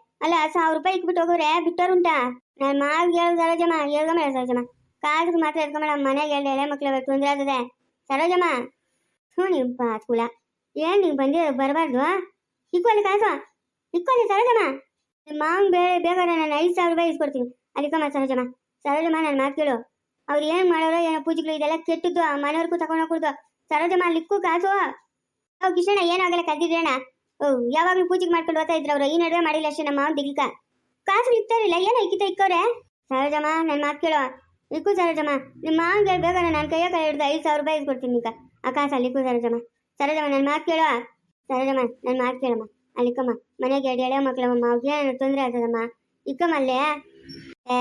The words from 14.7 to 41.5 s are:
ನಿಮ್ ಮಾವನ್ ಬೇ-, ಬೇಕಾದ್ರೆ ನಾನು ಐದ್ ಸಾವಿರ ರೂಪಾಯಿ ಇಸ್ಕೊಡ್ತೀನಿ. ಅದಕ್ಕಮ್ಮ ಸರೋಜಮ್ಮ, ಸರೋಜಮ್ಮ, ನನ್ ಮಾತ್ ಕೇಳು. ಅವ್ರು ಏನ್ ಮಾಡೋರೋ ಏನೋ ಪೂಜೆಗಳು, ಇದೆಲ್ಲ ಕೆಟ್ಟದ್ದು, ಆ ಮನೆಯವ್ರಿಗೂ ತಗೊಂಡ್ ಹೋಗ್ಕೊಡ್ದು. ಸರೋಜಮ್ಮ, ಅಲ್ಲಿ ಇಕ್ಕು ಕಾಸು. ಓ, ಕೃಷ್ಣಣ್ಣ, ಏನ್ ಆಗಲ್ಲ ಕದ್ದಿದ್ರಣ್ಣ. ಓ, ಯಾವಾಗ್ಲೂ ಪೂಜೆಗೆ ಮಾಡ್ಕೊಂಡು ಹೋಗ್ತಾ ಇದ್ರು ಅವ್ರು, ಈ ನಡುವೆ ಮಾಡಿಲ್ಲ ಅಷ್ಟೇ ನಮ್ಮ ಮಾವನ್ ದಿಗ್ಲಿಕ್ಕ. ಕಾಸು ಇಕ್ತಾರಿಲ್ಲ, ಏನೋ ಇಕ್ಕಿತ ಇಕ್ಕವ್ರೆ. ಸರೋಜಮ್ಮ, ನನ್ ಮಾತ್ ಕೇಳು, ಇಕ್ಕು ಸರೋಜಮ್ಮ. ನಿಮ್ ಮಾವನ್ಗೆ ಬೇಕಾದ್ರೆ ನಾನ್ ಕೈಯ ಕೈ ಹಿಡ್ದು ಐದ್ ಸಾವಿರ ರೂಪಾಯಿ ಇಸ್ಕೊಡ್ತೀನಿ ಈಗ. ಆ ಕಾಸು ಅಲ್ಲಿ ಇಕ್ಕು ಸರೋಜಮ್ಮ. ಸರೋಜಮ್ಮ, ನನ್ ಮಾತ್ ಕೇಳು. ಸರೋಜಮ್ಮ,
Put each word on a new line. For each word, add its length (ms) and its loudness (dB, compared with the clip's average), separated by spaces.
ನಿಮ್ 120 -8
ಮಾವನ್ 340 2
ಬೇ-, 300 4
ಬೇಕಾದ್ರೆ 340 2
ನಾನು 260 0
ಐದ್ 120 2
ಸಾವಿರ 180 2
ರೂಪಾಯಿ 180 2
ಇಸ್ಕೊಡ್ತೀನಿ. 380 -4
ಅದಕ್ಕಮ್ಮ 320 -2
ಸರೋಜಮ್ಮ, 360 -2
ಸರೋಜಮ್ಮ, 360 0
ನನ್ 180 0
ಮಾತ್ 180 -2
ಕೇಳು. 200 0
ಅವ್ರು 160 2
ಏನ್ 260 2
ಮಾಡೋರೋ 280 2
ಏನೋ 120 0
ಪೂಜೆಗಳು, 320 -2
ಇದೆಲ್ಲ 240 0
ಕೆಟ್ಟದ್ದು, 340 0
ಆ 160 2
ಮನೆಯವ್ರಿಗೂ 400 -2
ತಗೊಂಡ್ 260 -2
ಹೋಗ್ಕೊಡ್ದು. 280 -2
ಸರೋಜಮ್ಮ, 360 0
ಅಲ್ಲಿ 140 0
ಇಕ್ಕು 200 -2
ಕಾಸು. 300 0
ಓ, 140 2
ಕೃಷ್ಣಣ್ಣ, 280 2
ಏನ್ 100 2
ಆಗಲ್ಲ 200 0
ಕದ್ದಿದ್ರಣ್ಣ. 500 0
ಓ, 60 0
ಯಾವಾಗ್ಲೂ 340 4
ಪೂಜೆಗೆ 240 0
ಮಾಡ್ಕೊಂಡು 280 0
ಹೋಗ್ತಾ 140 -2
ಇದ್ರು 180 -2
ಅವ್ರು, 120 0
ಈ 140 0
ನಡುವೆ 220 2
ಮಾಡಿಲ್ಲ 260 0
ಅಷ್ಟೇ 160 -4
ನಮ್ಮ 180 -2
ಮಾವನ್ 160 0
ದಿಗ್ಲಿಕ್ಕ. 280 -2
ಕಾಸು 320 2
ಇಕ್ತಾರಿಲ್ಲ, 400 2
ಏನೋ 260 2
ಇಕ್ಕಿತ 260 -2
ಇಕ್ಕವ್ರೆ. 300 2
ಸರೋಜಮ್ಮ, 380 -2
ನನ್ 140 -2
ಮಾತ್ 180 -4
ಕೇಳು, 220 0
ಇಕ್ಕು 260 -2
ಸರೋಜಮ್ಮ. 360 0
ನಿಮ್ 140 0
ಮಾವನ್ಗೆ 400 2
ಬೇಕಾದ್ರೆ 340 0
ನಾನ್ 200 -2
ಕೈಯ 180 0
ಕೈ 160 -2
ಹಿಡ್ದು 200 0
ಐದ್ 200 -2
ಸಾವಿರ 160 2
ರೂಪಾಯಿ 180 0
ಇಸ್ಕೊಡ್ತೀನಿ 400 -2
ಈಗ. 100 -4
ಆ 60 -2
ಕಾಸು 240 0
ಅಲ್ಲಿ 140 0
ಇಕ್ಕು 200 -2
ಸರೋಜಮ್ಮ. 300 0
ಸರೋಜಮ್ಮ, 340 0
ನನ್ 120 2
ಮಾತ್ 200 -2
ಕೇಳು. 220 2
ಸರೋಜಮ್ಮ, 320 0